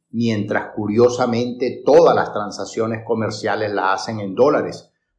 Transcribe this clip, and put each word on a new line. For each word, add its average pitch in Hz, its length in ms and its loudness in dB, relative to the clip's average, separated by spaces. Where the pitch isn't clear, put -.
mientras 104 680 -2
curiosamente 117 1080 0
todas 143 300 8
las - 180 -2
transacciones 104 720 -6
comerciales 107 680 -2
las 95 300 -2
hacen 110 180 -8
en 95 160 -8
dólares. 120 560 0